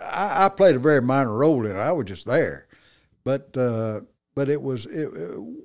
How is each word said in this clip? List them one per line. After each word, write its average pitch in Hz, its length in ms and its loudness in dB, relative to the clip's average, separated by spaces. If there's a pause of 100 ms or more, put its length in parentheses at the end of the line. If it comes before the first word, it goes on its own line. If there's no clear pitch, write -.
I, 190 440 0
I - 20 6
played 185 280 6
a 123 40 -2
very 143 220 4
minor 127 320 2
role 135 320 2
in 98 100 -4
it. 98 40 -4
I 139 120 0
was 139 140 -2
just 95 200 -12
there. 123 400 -2 (580)
But, 139 320 -4
uh, 113 440 -2 (340)
but 139 140 -2
it 143 140 0
was, 127 240 -6
it, 156 260 -6
it - 240 -10 (280)